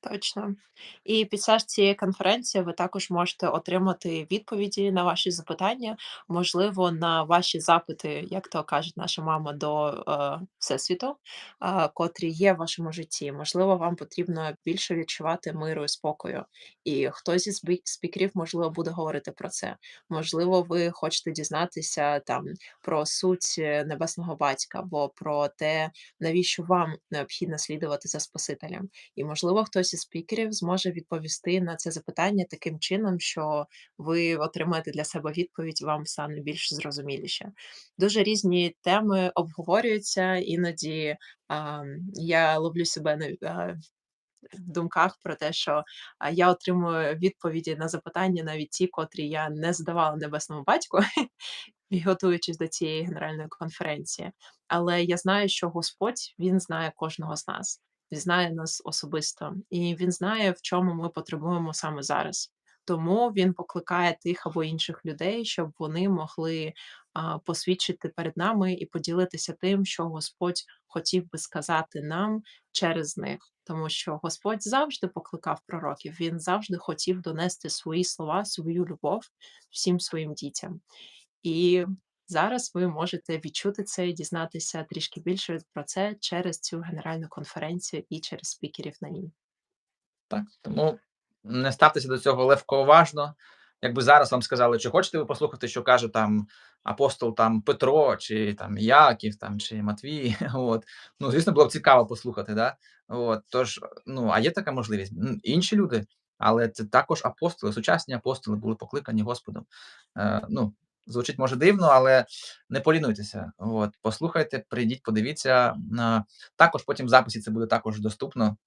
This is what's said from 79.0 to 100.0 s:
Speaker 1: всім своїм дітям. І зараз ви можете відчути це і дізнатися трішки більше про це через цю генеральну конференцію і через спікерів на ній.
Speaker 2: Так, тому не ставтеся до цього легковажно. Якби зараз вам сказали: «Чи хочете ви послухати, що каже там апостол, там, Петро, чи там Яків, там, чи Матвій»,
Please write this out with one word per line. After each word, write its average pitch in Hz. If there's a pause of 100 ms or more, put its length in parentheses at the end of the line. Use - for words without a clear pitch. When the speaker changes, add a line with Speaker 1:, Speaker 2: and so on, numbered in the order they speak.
Speaker 1:
всім 180
своїм 156
дітям. 160 (640)
І 175 (420)
зараз 208
ви 180
можете 165
відчути 196
це 185
і 175
дізнатися 165
трішки 165
більше 170 (140)
про 147
це 202
через 175
цю -
генеральну 160
конференцію 156
і 160
через -
спікерів -
на 147
ній. 170 (960)
Speaker 2:
Так, - (180)
тому 156 (440)
не 127
ставтеся 131
до 131
цього 127
легковажно. 147 (460)
Якби 123
зараз 143
вам 127
сказали: 120
«Чи 120
хочете 180
ви 156
послухати, 143
що 117
каже 120
там 107 (360)
апостол, 120
там, 113
Петро, 131
чи 107
там 104
Яків, 113
там, 104
чи 107
Матвій», 123 (100)